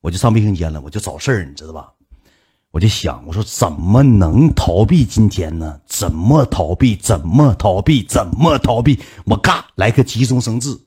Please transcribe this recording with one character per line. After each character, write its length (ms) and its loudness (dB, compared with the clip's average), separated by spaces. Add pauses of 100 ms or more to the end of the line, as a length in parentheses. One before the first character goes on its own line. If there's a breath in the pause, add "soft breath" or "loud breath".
我 100 -6
就 80 -6
上 120 2
卫 120 4
生 100 0
间 180 -4
了， 80 -10
我 80 -16
就 120 -10
找 180 -10
事 140 -4
儿， 140 -2
你 100 -20
知 100 -20
道 80 -18
吧？ 180 -18 (760)
我 100 -6
就 80 4
想， 380 -2
我 80 -12
说 80 -4
怎 300 -4
么 320 2
能 500 4
逃 320 2
避 180 4
今 240 2
天 300 -4
呢？ 300 -10
怎 260 -4
么 320 2
逃 300 -4
避？ 200 2
怎 300 -2
么 300 4
逃 260 0
避？ 220 2
怎 240 -4
么 320 0
逃 240 -2
避？ 160 2 (260 loud breath)
我 100 0
嘎 380 -2
来 160 0
个 140 2
急 200 -2
中 160 0
生 200 -4
智 280 -8